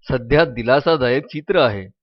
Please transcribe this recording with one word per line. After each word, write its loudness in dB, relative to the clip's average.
सध्या 2
दिलासादायक 0
चित्र -4
आहे. 0